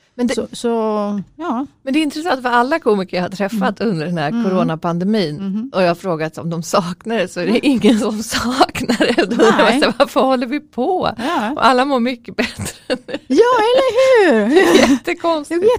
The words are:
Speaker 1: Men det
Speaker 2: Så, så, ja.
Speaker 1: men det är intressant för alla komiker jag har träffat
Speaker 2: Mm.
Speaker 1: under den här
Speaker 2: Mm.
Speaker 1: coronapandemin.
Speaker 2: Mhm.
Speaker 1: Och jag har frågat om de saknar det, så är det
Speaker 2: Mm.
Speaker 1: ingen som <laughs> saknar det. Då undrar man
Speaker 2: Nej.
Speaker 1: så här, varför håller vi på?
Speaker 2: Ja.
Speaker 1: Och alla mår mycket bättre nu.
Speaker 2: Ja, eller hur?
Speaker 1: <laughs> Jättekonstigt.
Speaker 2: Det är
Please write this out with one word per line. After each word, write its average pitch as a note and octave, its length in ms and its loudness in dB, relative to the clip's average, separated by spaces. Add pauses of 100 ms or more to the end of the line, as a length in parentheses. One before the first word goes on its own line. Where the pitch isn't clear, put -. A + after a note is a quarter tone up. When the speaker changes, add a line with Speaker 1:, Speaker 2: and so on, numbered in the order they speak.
(140)
Speaker 1:
Men B3 120 -2
det - 80 0
Speaker 2:
Så, - 180 -4
så, - 160 -6 (680)
ja. C#4+ 300 -6 (160)
Speaker 1:
men C4+ 100 -6
det D4 60 2
är D#4+ 40 2
intressant D4+ 400 -4
för B3 60 -2
alla B3 300 0
komiker G3+ 380 -2
jag F3+ 80 0
har F3 60 -4
träffat G3+ 500 -4
Speaker 2:
Mm. G#3 120 -2
Speaker 1:
under D#3 140 -2
den F3 120 -4
här D3 100 -2
Speaker 2:
Mm. A3+ 160 -2
Speaker 1:
coronapandemin. F3 920 0
Speaker 2:
Mhm. G3+ 380 -6
Speaker 1:
Och F#3+ 80 0
jag F3 60 4
har E3+ 60 2
frågat D#3+ 440 -6
om E3 120 -6
de E3 120 -6
saknar F3+ 560 -4
det, F#3 100 -2
så - 120 -10
är F3 40 -4
det F3+ 60 -2
Speaker 2:
Mm. A#3 120 2
Speaker 1:
ingen A3+ 360 4
som G#3 240 -2
<laughs> - 0 -
saknar B3 760 -2
det. A#3 180 2
Då - 60 2
undrar A#3 300 2
man D4+ 120 4
Speaker 2:
Nej. A#3 160 2
Speaker 1:
så - 60 2
här, A#3 120 0
varför C#4+ 220 0
håller C4 260 0
vi C#4+ 140 -6
på? D4+ 580 -4
Speaker 2:
Ja. B3 340 -4
Speaker 1:
Och D4+ 140 0
alla B3 180 4
mår C#4 160 0
mycket A#3 360 -6
bättre - 380 -6 (140)
nu. B3+ 80 -2 (300)
Speaker 2:
Ja, C4 100 0 (320)
eller C5 240 2 (560)
hur? C#4 80 2
Speaker 1:
<laughs> E4+ 340 6
Jättekonstigt. E4 720 -2
Speaker 2:
Det G4 60 2
är A#4 120 6